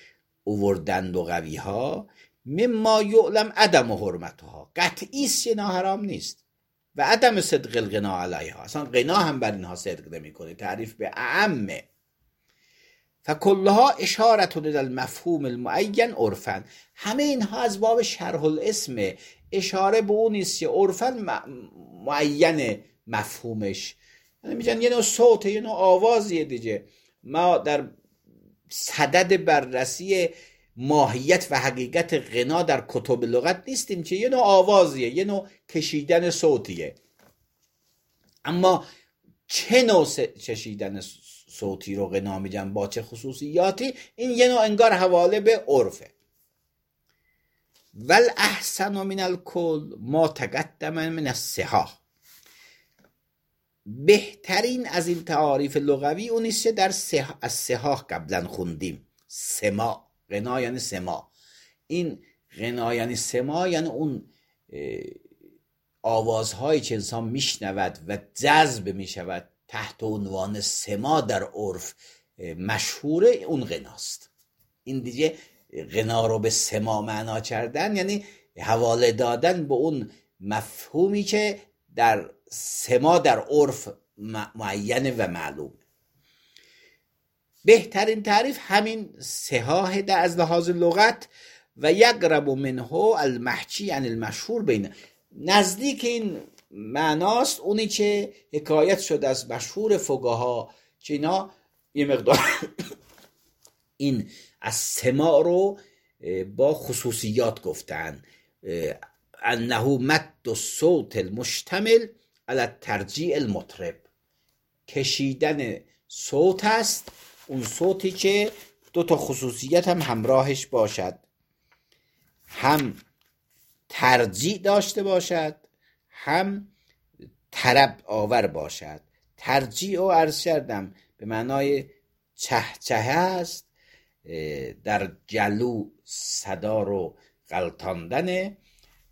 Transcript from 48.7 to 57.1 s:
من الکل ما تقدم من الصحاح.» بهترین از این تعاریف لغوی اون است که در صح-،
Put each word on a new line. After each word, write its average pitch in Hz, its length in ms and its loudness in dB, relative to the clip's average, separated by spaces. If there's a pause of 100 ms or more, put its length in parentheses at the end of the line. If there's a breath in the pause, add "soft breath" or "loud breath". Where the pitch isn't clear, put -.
من 196 180 -6
الکل 175 800 -4
ما 147 300 2
تقدم 156 800 -6
من 160 180 -6
الصحاح.» - 720 -2 (1900 soft breath)
بهترین 196 1040 2
از 165 200 -2
این 170 160 -4
تعاریف 147 520 2
لغوی 147 520 0
اون 226 180 -2
است 220 160 -2
که 226 100 2
در 190 180 2
صح-، 143 500 -4